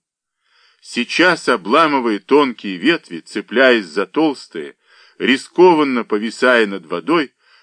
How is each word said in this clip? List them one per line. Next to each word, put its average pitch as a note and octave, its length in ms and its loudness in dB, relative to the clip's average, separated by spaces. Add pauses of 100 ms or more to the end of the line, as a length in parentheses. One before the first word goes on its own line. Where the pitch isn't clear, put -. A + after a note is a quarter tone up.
(800)
Сейчас, D#3+ 680 -2
обламывая A#2+ 720 0
тонкие B2 560 -2
ветви, F2 440 -4
цепляясь A2+ 680 0
за F#2 200 -6
толстые, A#2 680 -6 (440)
рискованно D3+ 840 2
повисая A2+ 640 0
над F#2+ 200 -10
водой, F2+ 460 -4 (300)